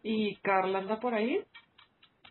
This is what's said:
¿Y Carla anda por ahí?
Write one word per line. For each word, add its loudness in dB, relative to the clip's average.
¿Y 0
Carla 2
anda -4
por -2
ahí? 0